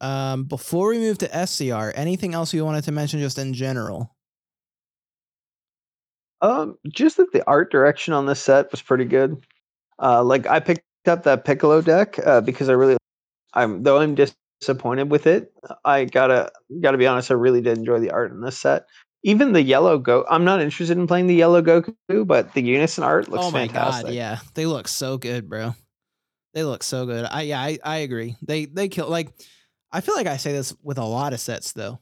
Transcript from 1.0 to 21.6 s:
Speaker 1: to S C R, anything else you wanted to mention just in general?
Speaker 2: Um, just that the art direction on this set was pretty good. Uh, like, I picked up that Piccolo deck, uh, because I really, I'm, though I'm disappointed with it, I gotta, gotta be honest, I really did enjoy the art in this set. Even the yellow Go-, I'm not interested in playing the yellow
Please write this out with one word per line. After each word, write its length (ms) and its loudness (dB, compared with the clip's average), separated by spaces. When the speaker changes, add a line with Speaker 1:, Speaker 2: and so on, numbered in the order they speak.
Speaker 1:
to 160 -6
S 180 -4
C 180 -4
R, 260 -4
anything 380 -4
else 180 -4
you 140 -2
wanted 180 -4
to 80 -6
mention 280 -4
just 180 -4
in 160 -6
general? 600 -6
Speaker 2:
Um, 340 0
just 240 2
that 160 4
the 140 0
art 240 2
direction 420 2
on 140 0
this 140 -2
set 300 4
was 120 -10
pretty 240 0
good. 360 0
Uh, 240 4
like, 240 2
I 140 2
picked 220 -2
up 140 2
that 240 2
Piccolo 340 4
deck, 460 2
uh, 160 6
because 260 -4
I 60 6
really, 240 6
I'm, 300 0
though 160 6
I'm 140 0
disappointed 500 -4
with 160 2
it, 240 2
I 200 4
gotta, 460 2
gotta 180 2
be 80 4
honest, 240 0
I 40 4
really 280 4
did 160 0
enjoy 220 0
the 100 -2
art 220 -4
in 100 -14
this 160 -10
set. 260 0
Even 260 4
the 100 6
yellow 360 4
Go-, 300 2
I'm 160 2
not 160 2
interested 380 -2
in 80 0
playing 220 2
the 60 4
yellow 280 6